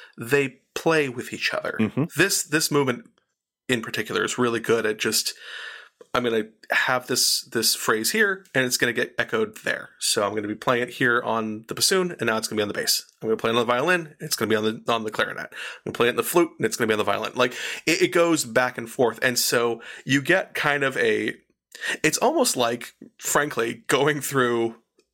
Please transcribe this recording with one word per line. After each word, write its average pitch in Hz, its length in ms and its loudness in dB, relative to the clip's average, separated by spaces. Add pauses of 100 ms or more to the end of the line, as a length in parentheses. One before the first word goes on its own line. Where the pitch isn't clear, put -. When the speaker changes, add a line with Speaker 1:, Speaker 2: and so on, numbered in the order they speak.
(180)
Speaker 1:
they 131 420 0 (160)
play 156 340 2
with 120 240 -8
each - 200 -4
other. - 260 -4
Speaker 2:
Mm-hmm. 127 260 0 (100)
Speaker 1:
This, 190 280 2
this - 280 0
movement 127 380 0 (580)
in 120 140 0
particular 104 420 -4
is - 140 -4
really 117 220 2
good 113 260 2
at 107 120 0
just, - 360 -2 (800)
I'm 123 100 0
gonna 113 220 0 (260)
have - 360 0
this, - 340 0 (100)
this 113 240 0
phrase 110 360 0
here, 202 420 2
and 131 120 2
it's 123 120 -2
gonna 120 160 0
get 120 240 -4
echoed 110 460 -2
there. - 260 -4 (100)
So - 260 0
I'm 101 100 -2
gonna 104 120 -4
be 104 80 -4
playing 123 280 0
it 120 60 -6
here 120 320 2
on 110 460 -4
the - 80 -6
bassoon, 180 440 0
and 117 80 -2
now 110 100 2
it's 110 100 -4
gonna 107 120 -4
be 104 40 4
on 101 40 -2
the 101 60 -6
bass. - 320 -2 (160)
I'm 110 80 -4
gonna 110 80 2
play 113 120 0
it 117 60 0
on 123 40 2
the 117 60 2
violin, 151 540 0
it's 151 160 -6
gonna 107 140 -2
be 110 60 4
on 107 80 0
the, 110 280 -2
on 113 120 0
the 107 80 -6
clarinet. - 400 -4
I'm - 400 -12
gonna - 20 -6
play 120 140 4
it 123 40 2
on 113 60 -2
the 117 60 2
flute, 170 340 2
and - 80 -2
it's 110 100 0
gonna 117 120 0
be 110 60 4
on 107 40 2
the 104 60 2
violin. 104 320 -2
Like, 127 180 2 (320)
it, 160 160 2
it 180 100 2
goes 170 320 4
back 123 340 0
and 113 120 -10
forth, 113 320 0
and 127 180 2
so 120 420 2 (240)
you 139 160 2
get 170 320 2
kind 143 300 0
of 127 140 0
a, 110 380 0 (680)
it's 156 140 2
almost 262 400 2
like, 117 360 -2 (240)
frankly, 117 680 0
going 147 320 2
through 120 560 0 (380)